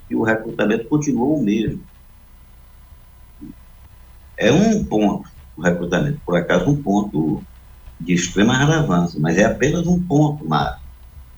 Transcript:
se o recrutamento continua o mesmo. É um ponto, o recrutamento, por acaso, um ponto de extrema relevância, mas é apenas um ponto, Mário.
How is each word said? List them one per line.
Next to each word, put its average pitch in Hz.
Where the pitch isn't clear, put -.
se 123
o 123
recrutamento 110
continua 147
o 135
mesmo. 107
É 110
um 208
ponto, 107
o -
recrutamento, 87
por 87
acaso, 87
um 101
ponto 80
de 87
extrema 110
relevância, 135
mas 85
é 104
apenas 156
um 180
ponto, 147
Mário. -